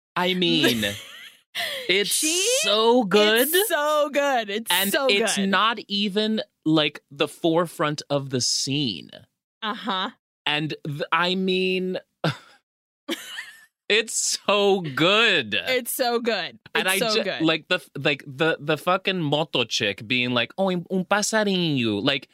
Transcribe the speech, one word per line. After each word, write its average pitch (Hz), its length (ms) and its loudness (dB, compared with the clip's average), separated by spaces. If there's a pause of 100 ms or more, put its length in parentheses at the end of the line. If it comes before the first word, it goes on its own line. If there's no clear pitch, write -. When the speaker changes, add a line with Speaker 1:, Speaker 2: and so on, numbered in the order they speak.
(160)
Speaker 1:
I 180 180 2
mean, 151 500 2
Speaker 2:
<laughs> 539 1040 -8
Speaker 1:
it's - 260 0
Speaker 2:
She 339 300 -2 (180)
Speaker 1:
so 240 420 4
good. 208 440 4
Speaker 2:
It's 381 200 0
so 302 440 0
good. 262 380 0
It's 226 200 -4
Speaker 1:
And 190 200 2
Speaker 2:
so 285 180 2
Speaker 1:
it's 202 280 2
Speaker 2:
good. 196 120 0
Speaker 1:
not 208 300 2 (100)
even, 208 520 0 (240)
like, 151 360 2 (100)
the 147 180 -2
forefront 160 840 0
of 139 200 -2
the 127 100 -2
scene. 123 720 -2 (520)
Speaker 2:
Uh-huh. 208 480 -4 (340)
Speaker 1:
And 147 300 -2 (120)
th-, 151 160 -6 (100)
I 175 240 2
mean, 185 600 0 (260)
<laughs> 165 40 0 (1600)
it's - 580 0
so 202 340 4
good. 165 760 2
Speaker 2:
It's 254 380 -2
so 240 280 0
good. 185 380 -4 (160)
Speaker 1:
And 170 120 0
Speaker 2:
It's - 20 2
Speaker 1:
I 190 100 2
Speaker 2:
so 220 160 0
Speaker 1:
ju-, 214 100 0
Speaker 2:
good. 147 180 -4
Speaker 1:
like, 160 260 0
the 180 80 0
f-, - 220 -10
like, 139 280 0
the, 156 340 0
the 151 160 -2
fucking 185 440 0
moto 147 440 0
chick 107 420 -2
being 123 260 0
like, 117 260 0
"Oh, 190 120 0
un, 175 200 -2
un 185 140 0
passarinho." 175 1000 0
Like, 139 300 -2